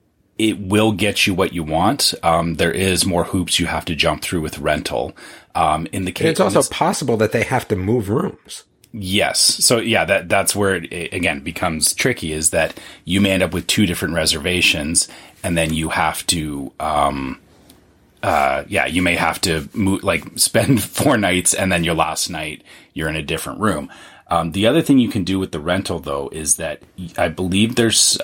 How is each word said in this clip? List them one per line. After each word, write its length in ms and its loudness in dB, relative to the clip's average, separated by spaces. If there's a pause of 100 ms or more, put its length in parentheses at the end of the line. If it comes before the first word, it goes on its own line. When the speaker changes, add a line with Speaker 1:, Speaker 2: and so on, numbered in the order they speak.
(380)
Speaker 1:
it 220 0
will 320 4
get 340 0
you 80 2
what 200 0
you 100 -4
want, 580 0
um, 340 2
there 180 2
is 320 2
more 180 2
hoops 340 -2
you 100 0
have 180 -4
to 100 -4
jump 260 0
through 200 -4
with 180 -6
rental. 560 -2 (400)
Um, 380 2
in 100 -4
the 80 -4
case 200 0
Speaker 2:
It's 100 0
also 140 2
Speaker 1:
in 40 4
this 80 2
Speaker 2:
possible 480 0
that 160 2
they 120 0
have 260 -2
to 80 0
move 320 0
rooms. 560 -4 (260)
Speaker 1:
Yes. 480 0
So, 380 2
yeah, 260 2
that, 240 2
that's 260 2
where 220 2
it, 160 -6
it, 220 -6
again, 260 -2
becomes 540 -2
tricky, 400 -2
is 160 -2
that 280 0 (280)
you 160 2
may 100 4
end 120 2
up 100 0
with 140 -4
two 180 2
different 280 -2
reservations, 960 0 (360)
and 140 -2
then 160 0
you 160 -2
have 380 -2
to, 520 -4
um, 600 -2 (840)
uh, 440 0
yeah, 180 0
you 160 -2
may 140 2
have 260 0
to 320 -2
mo-, 280 0
like, 280 -2
<laughs> 60 -18
spend 480 2
four 340 2
nights, 360 2
and 180 0
then 140 2
your 100 0
last 340 0
night, 340 -10 (300)
you're 160 -4
in 60 -4
a 80 -4
different 380 -6
room. 280 -2 (380)
Um, 260 0
the 120 2
other 160 4
thing 160 4
you 120 4
can 140 -2
do 160 -2
with 120 -4
the 80 -4
rental, 400 -2
though, 320 -6
is 240 -2
that 260 -6 (160)
y-, 200 -12
I 100 2
believe 480 0
there's, 480 4